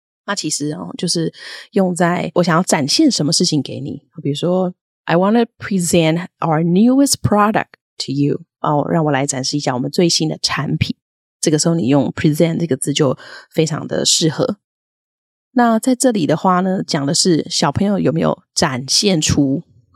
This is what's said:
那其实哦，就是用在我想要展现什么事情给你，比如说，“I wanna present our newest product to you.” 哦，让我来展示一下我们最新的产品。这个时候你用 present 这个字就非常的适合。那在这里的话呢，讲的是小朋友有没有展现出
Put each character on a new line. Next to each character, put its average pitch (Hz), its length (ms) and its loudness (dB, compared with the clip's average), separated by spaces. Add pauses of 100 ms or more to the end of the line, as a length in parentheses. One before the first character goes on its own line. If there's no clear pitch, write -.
(240)
那 202 100 -6
其 165 140 -6
实 151 240 -6
哦， 175 240 -12
就 180 120 -4
是 165 240 -2 (400)
用 185 220 2
在 170 400 0
我 180 80 4
想 170 140 2
要 170 60 4
展 160 240 0
现 220 240 2
什 160 160 0
么 139 60 0
事 - 120 2
情 156 160 0
给 123 200 -8
你， 139 220 -10 (200)
比 143 60 -4
如 143 60 0
说， 180 380 -2 (320)
“I 160 120 0
wanna 220 300 4 (120)
present 170 720 0 (100)
our 160 240 0
newest 240 600 4
product 208 500 0 (260)
to - 140 -8
you.” 143 300 0 (180)
哦， 147 280 0
让 170 160 0
我 151 60 0
来 139 160 0
展 135 160 -4
示 139 140 -4
一 147 40 -2
下 143 140 -2
我 123 60 -4
们 143 100 -4
最 175 180 2
新 170 200 0
的 151 120 -8
产 151 360 -4
品。 - 200 -4 (440)
这 - 100 0
个 151 80 2
时 160 100 0
候 170 60 2
你 165 140 -2
用 139 240 2
present 160 480 0
这 165 80 -2
个 131 80 0
字 - 160 -4
就 139 260 0 (320)
非 160 160 0
常 147 220 -6
的 - 180 -2
适 - 240 2
合。 - 280 -4 (960)
那 233 260 4
在 254 160 2
这 254 160 2
里 202 120 0
的 143 120 2
话 180 240 2
呢， 190 240 -2
讲 143 200 -4
的 139 80 0
是 170 380 2
小 151 220 0
朋 - 120 0
友 202 140 0
有 156 140 0
没 160 80 0
有 156 240 0 (100)
展 131 340 -2
现 185 320 2
出 143 440 0 (320)